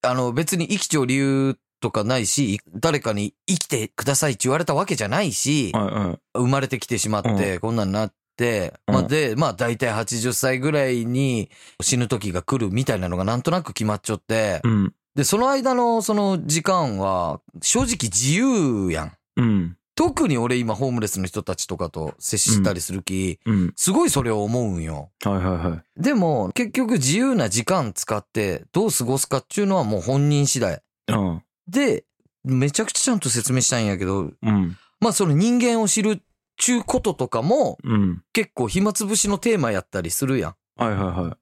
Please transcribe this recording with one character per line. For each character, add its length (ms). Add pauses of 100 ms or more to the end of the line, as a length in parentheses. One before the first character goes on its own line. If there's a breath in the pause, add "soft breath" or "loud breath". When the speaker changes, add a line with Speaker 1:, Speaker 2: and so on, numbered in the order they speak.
Speaker 1:
あ 100
の、 200
別 220
に 120
生 100
き 100
ち 100
ゃ 20
う 80
理 80
由 420 (240)
と 100
か 120
な 140
い 80
し、 360 (140)
誰 240
か 140
に 200 (140)
生 80
き 120
て 220
く 160
だ 100
さ 140
い 40
っ 20
て 80
言 80
わ 60
れ 80
た 80
わ 120
け 100
じ 80
ゃ 40
な 140
い 100
し、 420
Speaker 2:
は 80
い 40
は 280
い。 60 (160)
Speaker 1:
生 120
ま 140
れ 60
て 120
き 60
て 120
し 120
ま 100
っ 40
て、 320
Speaker 2:
う 20
ん。 20
Speaker 1:
こ 120
ん 40
な 100
ん 60
な 160
っ 60 (240)
て、 360 (140)
Speaker 2:
う 40
ん。 20
Speaker 1:
ま 80
あ、 20
で、 320
ま 120
あ、 60
大 240
体 140
八 280
十 140
歳 260
ぐ 120
ら 180
い 160
に 440 (320 loud breath)
死 160
ぬ 100
時 240
が 120
来 140
る 140
み 140
た 100
い 40
な 100
の 80
が 60
な 120
ん 60
と 80
な 140
く 100
決 120
ま 100
っ 60
ち 100
ゃ 40
っ 40
て、 440
Speaker 2:
う 60
ん。 240 (220)
Speaker 1:
で、 80
そ 140
の 120
間 240
の 280
そ 120
の 320
時 160
間 380
は、 400 (220)
正 220
直 200
自 320
由 560
や 140
ん。 60 (260)
Speaker 2:
う 40
ん。 360 (200)
Speaker 1:
特 300
に 100
俺 200
今 180
ホ 140
ー 20
ム 80
レ 80
ス 140
の 40
人 160
た 140
ち 120
と 100
か 120
と 300
接 180
し 240
た 120
り 80
す 100
る 100
き、 440
Speaker 2:
う 60
ん。 40
う 20 (100)
ん。 100
Speaker 1:
す 160
ご 120
い 40
そ 140
れ 80
を 120
思 180
う 180
ん 40
よ。 280 (120)
Speaker 2:
は 80
い 40
は 60
い 160
は 180
い。 260
Speaker 1:
で 120
も、 400
結 180
局 220
自 240
由 160
な 140
時 160
間 300
使 240
っ 80
て 480
ど 140
う 40
過 140
ご 120
す 120
か 80
っ 100
て 140
い 20
う 40
の 100
は 80
も 140
う 20
本 260
人 200
次 120
第。 220 (260)
Speaker 2:
う 60
ん。 280 (280)
Speaker 1:
で、 340 (400)
め 280
ち 100
ゃ 40
く 60
ち 60
ゃ 60
ち 60
ゃ 60
ん 60
と 80
説 240
明 80
し 80
た 100
い 60
ん 20
や 100
け 60
ど、 380
Speaker 2:
う 100
ん。 260 (220 loud breath)
Speaker 1:
ま 120
あ、 20
そ 120
の 60
人 300
間 200
を 60
知 160
る 80
っ 100 (360)
ち 160
ゅ 60
う 40
こ 160
と 140
と 160
か 120
も、 440
Speaker 2:
う 120
ん。 240 (120)
Speaker 1:
結 200
構 140
暇 240
つ 140
ぶ 100
し 140
の 80
テ 180
ー 40
マ 120
や 80
っ 100
た 120
り 100
す 160
る 120
や 100
ん。 60 (200)
Speaker 2:
は 160
い 20
は 20
い 40 (220)
は 80
い。 120